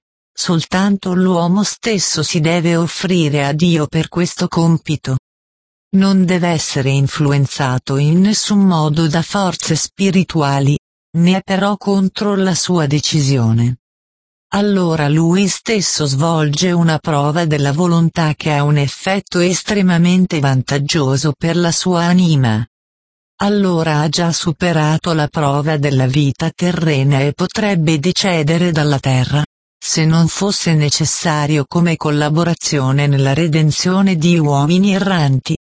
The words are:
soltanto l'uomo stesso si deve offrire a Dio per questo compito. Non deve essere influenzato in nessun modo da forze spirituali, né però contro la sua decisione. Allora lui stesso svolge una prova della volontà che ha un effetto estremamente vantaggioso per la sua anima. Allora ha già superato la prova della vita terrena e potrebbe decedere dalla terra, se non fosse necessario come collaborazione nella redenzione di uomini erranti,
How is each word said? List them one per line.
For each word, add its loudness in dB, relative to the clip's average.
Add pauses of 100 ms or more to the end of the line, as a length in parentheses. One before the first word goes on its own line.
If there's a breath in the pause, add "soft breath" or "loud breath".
(340)
soltanto -2
l'uomo 2
stesso -4
si -2
deve 0
offrire 0
a -2
Dio 2
per -2
questo -4
compito. -2 (800)
Non 4
deve 0
essere -2
influenzato -2
in 2
nessun 2
modo 0
da -2
forze -4
spirituali, 0 (400)
né 2
però -2
contro -2
la 0
sua 0
decisione. 0 (760)
Allora 0
lui 2
stesso -4
svolge 0
una 2
prova -2
della 0
volontà 0
che -4
ha 0
un 2
effetto -2
estremamente 2
vantaggioso 0
per -2
la 0
sua 0
anima. 2 (760)
Allora 0
ha 0
già -2
superato -2
la 0
prova -2
della 0
vita 0
terrena 0
e 0
potrebbe 0
decedere 0
dalla 0
terra, 0 (340)
se -2
non 2
fosse -2
necessario 0
come 0
collaborazione -2
nella 2
redenzione 0
di 2
uomini 2
erranti, 0 (160)